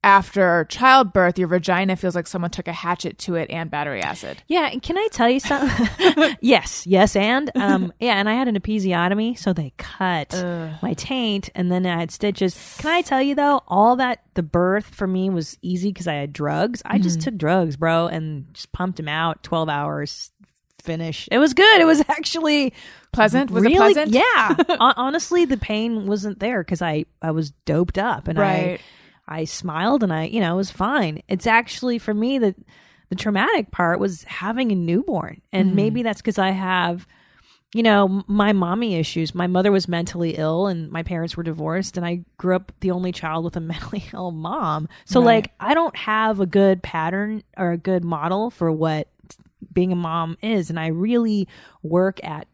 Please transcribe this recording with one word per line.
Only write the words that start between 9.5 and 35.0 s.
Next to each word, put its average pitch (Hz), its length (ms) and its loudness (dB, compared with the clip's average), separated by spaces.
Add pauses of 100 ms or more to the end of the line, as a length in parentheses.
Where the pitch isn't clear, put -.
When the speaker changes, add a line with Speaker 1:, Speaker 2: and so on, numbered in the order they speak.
Speaker 2:
they 156 260 -4
cut 175 560 -4
Speaker 1:
Ugh. 175 360 -6 (120)
Speaker 2:
my 196 120 -4
taint, 226 600 -4
and 180 180 -2
then 180 140 0
I 170 140 -2
had 165 100 -6
stitches. - 720 -4
Can 302 120 -4
I 349 100 2
tell 269 200 0
you, 277 120 0
though, 285 340 2
all 214 280 4
that, 247 260 -2 (120)
the 175 80 -2
birth 180 440 0
for - 200 -6
me 185 240 0
was 165 320 -4
easy 180 300 -4
'cause 175 160 -10
I 151 60 -2
had 143 180 -6
drugs. 156 520 -2
I - 140 0
just 175 220 2
Speaker 1:
Mm-hmm. 160 40 -6
Speaker 2:
took 240 120 -4
drugs, 160 400 0
bro, 165 320 2
and 156 460 -8
just - 180 -18
pumped 185 280 -6
'em 156 80 -8
out, 160 340 -2
twelve 160 260 -2
hours, 147 600 -6 (520)
finished. 165 500 -8
It 240 60 4
was 285 160 6
good. 403 260 8
It 330 60 8
was 320 220 6
actually 302 640 0 (400)
Speaker 1:
Pleasant? 220 380 2
Was 185 140 2
it 233 60 6
Speaker 2:
really 381 240 8
Speaker 1:
pleasant? 208 180 2
Speaker 2:
Yeah. 294 500 4
Speaker 1:
<laughs> - 60 2
Speaker 2:
Hon-, 262 280 4
honestly, 311 500 0
the 254 100 0
pain 214 500 -4
wasn't 202 320 -4
there 208 240 -2
'cause 170 200 -4
I, 156 240 -2 (160)
I 160 100 -2
was 156 180 -2 (140)
doped 170 340 0
up, 220 300 -2
and 170 100 -2
I 208 40 4
Speaker 1:
Right. 185 380 0 (480)
Speaker 2:
I 160 160 -6
smiled 180 600 0
and 180 80 0
I, 160 140 -2
you 226 140 -4
know, 170 140 0
it - 20 0
was 190 140 -2
fine. 196 580 -2
It's 185 200 -2
actually, 233 500 0
for 214 160 -4
me, 247 240 0
the, 208 160 2 (540)
the 185 80 -6
traumatic 220 560 0
part 175 260 0
was 196 260 -4
having 226 460 -4
a 196 60 0
newborn. 180 640 -2 (120)